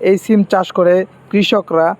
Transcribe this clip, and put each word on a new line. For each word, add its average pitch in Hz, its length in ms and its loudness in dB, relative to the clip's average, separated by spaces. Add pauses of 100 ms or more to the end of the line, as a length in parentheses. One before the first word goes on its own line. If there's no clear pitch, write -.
এই 196 140 2
সিম 214 160 2 (120)
চাষ 185 160 0 (100)
করে 180 180 2 (360)
কৃষকরা 185 560 0 (120)